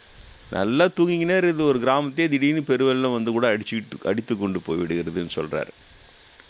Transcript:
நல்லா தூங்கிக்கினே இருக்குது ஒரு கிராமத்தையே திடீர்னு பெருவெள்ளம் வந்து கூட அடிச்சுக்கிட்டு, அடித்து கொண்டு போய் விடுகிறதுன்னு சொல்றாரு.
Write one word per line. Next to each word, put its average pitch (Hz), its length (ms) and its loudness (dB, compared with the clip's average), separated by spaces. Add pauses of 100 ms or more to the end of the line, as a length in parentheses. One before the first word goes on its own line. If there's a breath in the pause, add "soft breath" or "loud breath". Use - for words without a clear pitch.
(500)
நல்லா 113 340 2
தூங்கிக்கினே 175 520 0
இருக்குது 165 340 2
ஒரு 131 80 2
கிராமத்தையே 139 500 0
திடீர்னு 143 380 2
பெருவெள்ளம் 131 460 2
வந்து 117 200 0
கூட 117 160 2
அடிச்சுக்கிட்டு, 107 560 -4
அடித்து 110 320 0
கொண்டு 95 240 -2
போய் 82 180 -2
விடுகிறதுன்னு 85 580 -4
சொல்றாரு. 76 360 -6 (760)